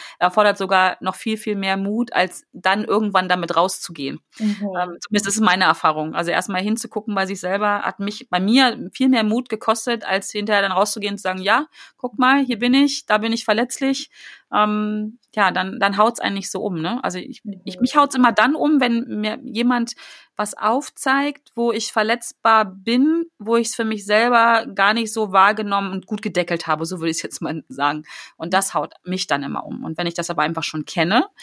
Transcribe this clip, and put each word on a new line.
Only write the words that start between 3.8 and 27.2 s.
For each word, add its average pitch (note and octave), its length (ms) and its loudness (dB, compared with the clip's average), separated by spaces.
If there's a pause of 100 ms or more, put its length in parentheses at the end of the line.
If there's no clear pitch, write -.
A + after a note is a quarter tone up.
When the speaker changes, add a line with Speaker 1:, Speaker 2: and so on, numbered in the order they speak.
Speaker 2:
Mhm. G#3 320 -2 (100)
Speaker 1:
Ähm, F3 200 -6
zumindest G3+ 260 2
ist G3+ 80 -2
es G#3+ 60 -2
meine F#3+ 240 4
Erfahrung. D#3+ 500 2
Also E3+ 160 0
erstmal F#3 320 0
hinzugucken G#3+ 540 -4
bei F#3+ 100 0
sich F#3+ 140 -8
selber G3+ 420 -2
hat - 160 -4
mich, G3+ 320 -8
bei F3+ 100 0
mir A3 540 2
viel C4 160 2
mehr A#3 140 4
Mut G#3+ 260 0
gekostet, A3+ 540 -2
als F#3+ 260 -4
hinterher G#3 320 0
dann G3 100 0
rauszugehen G3+ 420 0
und G3 40 -8
zu - 60 -14
sagen, F#3 180 -4
„Ja, A#3 240 2 (320)
guck B3 200 -10
mal, C4+ 240 6
hier A#3+ 180 -2
bin A#3+ 120 2
ich, C#4 340 2
da G#3+ 120 2
bin A3+ 140 0
ich A#3 120 -4
verletzlich.“ B3 640 -2 (440)
Ähm, G#3+ 680 0 (140)
ja, F#3+ 200 2
dann, F#3 260 -4
dann G3 180 0
haut's A3 220 4
einen G3+ 160 -2
nicht G3 160 -8
so F#3 100 -4
um, F3+ 200 -4
ne? G#3+ 240 -2
Also F3+ 140 -4
ich, - 220 -12 (240)
ich, F#3 120 -10
Speaker 2:
Mhm. F#3 60 -6
Speaker 1:
mich B3+ 140 0
haut's C#4+ 200 4
immer B3 160 4
dann C4 240 2
um, D4 240 2
wenn A#3 400 -2
mir G#3+ 240 -4
jemand A#3 480 0 (420)
was - 240 -6
aufzeigt, C#4 960 -2
wo A#3+ 160 0
ich A3 220 -4
verletzbar A3+ 720 2
bin, B3 640 0 (120)
wo A3 180 0
ich's A#3 200 0
für A#3 80 -2
mich G#3+ 220 -4
selber A#3 680 4
gar G3 180 2
nicht A3 200 -2
so G#3+ 180 -2
wahrgenommen G3+ 600 4
und F#3+ 140 -6
gut G#3 160 -6
gedeckelt F3 440 -2
habe, D#3 180 0
so E3+ 140 -6
würde E3 120 -2
ich's E3 120 -6